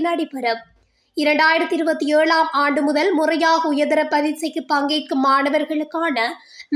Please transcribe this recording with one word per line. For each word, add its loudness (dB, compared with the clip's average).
நடைபெறும். -4
இரண்டாயிரத்தி 2
இருபத்தி 0
ஏழாம் 2
ஆண்டு 0
முதல் 0
முறையாக 2
உயர்தர 0
பரீட்சைக்கு -4
பங்கேற்கும் -2
மாணவர்களுக்கான 0